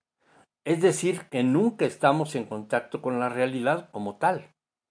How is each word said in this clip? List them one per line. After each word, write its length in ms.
es 180
decir, 480
que 140
nunca 420
estamos 500
en 100
contacto 560
con 180
la 80
realidad 640
como 280
tal, 360